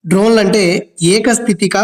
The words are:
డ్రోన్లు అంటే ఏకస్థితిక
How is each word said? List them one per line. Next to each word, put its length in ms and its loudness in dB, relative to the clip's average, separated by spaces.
డ్రోన్లు 340 2
అంటే 240 0
ఏకస్థితిక 840 0